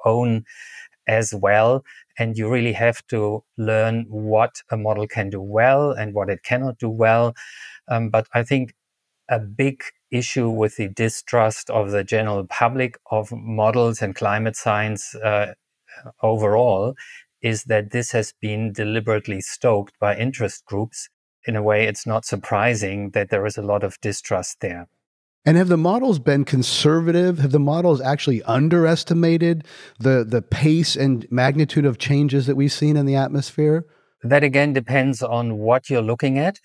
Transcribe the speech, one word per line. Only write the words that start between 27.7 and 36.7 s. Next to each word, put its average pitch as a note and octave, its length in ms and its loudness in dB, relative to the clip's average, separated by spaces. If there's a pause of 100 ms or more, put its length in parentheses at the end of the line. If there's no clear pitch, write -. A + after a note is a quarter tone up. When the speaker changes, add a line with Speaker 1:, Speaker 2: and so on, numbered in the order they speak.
Speaker 2:
actually C3 400 0
underestimated E3 1200 2 (340)
the, B2+ 240 4
the A2 200 0
pace D#3 540 2
and C3 340 0
magnitude C#3 560 2
of B2 100 0
changes C#3 500 0
that C#3 100 0
we've C#3 140 2
seen D3+ 280 0
in C#3+ 80 2
the C#3 100 0
atmosphere? C#3+ 720 0 (360)
Speaker 1:
That C#3+ 220 4
again C#3 300 2
depends C3 480 0
on A#2 340 -2
what A2+ 320 0
you're B2 140 0
looking A#2+ 360 0
at. F3 260 -2